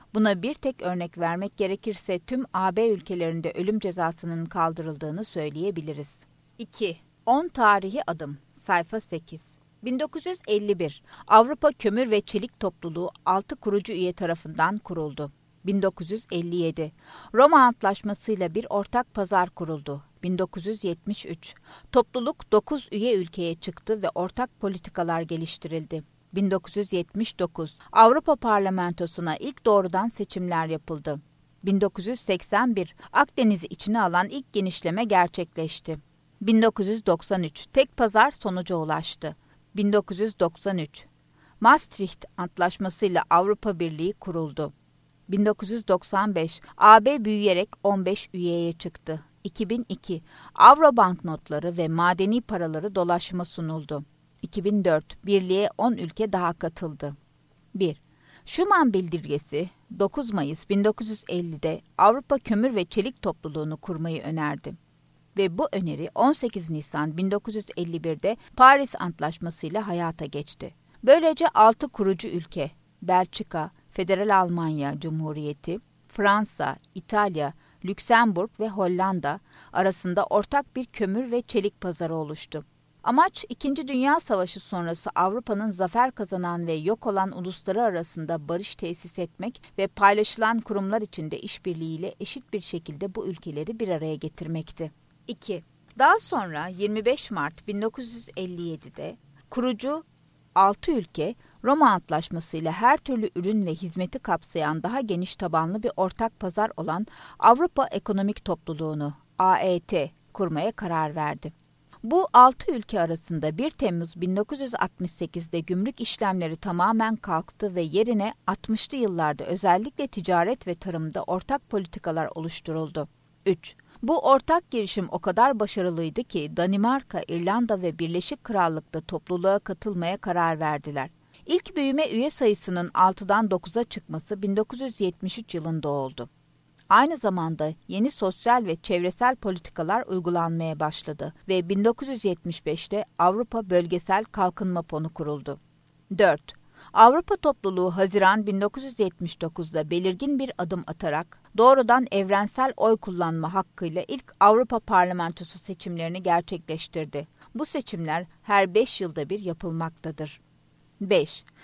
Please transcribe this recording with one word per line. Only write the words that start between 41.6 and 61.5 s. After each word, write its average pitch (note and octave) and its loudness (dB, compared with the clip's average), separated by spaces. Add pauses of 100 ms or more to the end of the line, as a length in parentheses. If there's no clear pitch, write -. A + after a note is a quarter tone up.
Antlaşması'yla F3+ 0
Avrupa F#3+ 2
Birliği E3 -2
kuruldu. D#3 -6 (560)
Bin G3 2
dokuz G#3 0
yüz A3+ -8
doksan F#3+ 0
beş. E3 -4 (160)
A G#3+ 12
B C4+ 0
büyüyerek G#3 2 (140)
on G3 2
beş G3 -2
üyeye E3+ -2
çıktı. D#3+ -10 (200)
İki G3 -6
bin A#3 -4
iki. F3+ -8 (340)
Avro C#4+ 10
banknotları E3+ 0
ve E3 0
madeni F3+ 2
paraları F3 -6
dolaşıma F3 -2
sunuldu. D#3 -8 (380)
İki F3 -8
bin G3+ 2
dört. D#3 0
Birliğe F#3+ 2
on A#3 0
ülke G3 -6
daha F3 0
katıldı. D#3 -8 (640)
Bir. F3+ -2 (440)
Schuman E4+ 4
Bildirgesi, D#3+ -4 (300)
dokuz A3 -2
Mayıs D#3 -4
bin G3+ 2
dokuz G#3+ 0
yüz G#3+ -12
ellide E3 -4 (160)